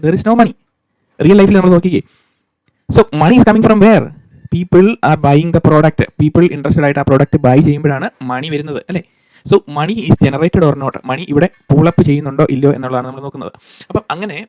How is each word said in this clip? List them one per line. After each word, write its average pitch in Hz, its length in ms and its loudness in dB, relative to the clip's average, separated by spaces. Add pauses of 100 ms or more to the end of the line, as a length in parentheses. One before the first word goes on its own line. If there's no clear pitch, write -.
there 165 120 0
is - 120 -8
no 233 100 2
money. 220 140 0 (720)
റിയൽ 196 160 6
ലൈഫിൽ 196 160 4
നമ്മൾ 185 180 2
നോക്കിക്കേ. 175 260 -2 (960)
So, 226 60 4 (200)
money 214 180 4
is - 100 4
coming 220 180 2
from 214 180 2
where? 196 200 4 (500)
People 180 320 2 (220)
are 156 180 0
buying 156 280 2
the 165 120 0
product. 156 320 2 (220)
People 156 220 2 (120)
interested 147 320 -2
ആയിട്ട് 143 160 -2
ആ - 60 -2
പ്രോഡക്റ്റ് 143 360 0
ബൈ 131 100 4 (120)
ചെയ്യുമ്പോഴാണ് 143 400 -4 (240)
മണി 139 240 -8
വരുന്നത്, 147 240 -8 (100)
അല്ലേ? 170 140 -8 (460)
So, 202 60 2 (200)
money 165 200 -4 (120)
is - 160 4
generated 160 440 0
or 139 40 0 (100)
not? 135 120 -6 (160)
മണി 170 120 -8 (100)
ഇവിടെ 147 160 0 (220)
pull 147 200 2
up - 80 -6 (100)
ചെയ്യുന്നുണ്ടോ 147 360 -2 (100)
ഇല്ലയോ 139 220 2
എന്നുള്ളതാണ് 127 320 -6
നമ്മൾ 135 180 -16
നോക്കുന്നത്. 135 260 -14 (360)
അപ്പം 214 140 -6 (120)
അങ്ങനെ 180 220 -12 (120)